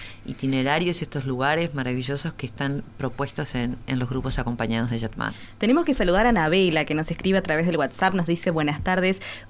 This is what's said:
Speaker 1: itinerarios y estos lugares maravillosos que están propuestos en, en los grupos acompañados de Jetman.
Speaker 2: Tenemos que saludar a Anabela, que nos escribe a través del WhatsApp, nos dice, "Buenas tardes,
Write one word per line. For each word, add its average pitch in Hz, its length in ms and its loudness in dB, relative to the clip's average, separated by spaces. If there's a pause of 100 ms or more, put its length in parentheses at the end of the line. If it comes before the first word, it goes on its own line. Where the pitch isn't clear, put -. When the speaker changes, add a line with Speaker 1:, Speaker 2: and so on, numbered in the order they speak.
(260)
Speaker 1:
itinerarios 139 760 0
y 151 40 -4
estos 143 220 -4
lugares 143 480 0
maravillosos 131 580 -4
que - 140 -8
están 143 360 -4 (160)
propuestos 139 560 -4
en, 123 220 -2 (100)
en 131 120 0
los 123 100 -2
grupos 131 300 -2
acompañados 117 520 0
de 117 100 -2
Jetman. 110 340 -4 (240)
Speaker 2:
Tenemos 269 260 4
que 302 80 2
saludar 202 320 4
a 240 60 6
Anabela, 165 560 4
que 151 80 0
nos 156 160 0
escribe 190 260 2
a 190 60 2
través 165 240 0
del 170 100 2
WhatsApp, 170 380 2
nos 175 120 2
dice, 170 240 0
"Buenas 151 320 0
tardes, 185 380 2 (300)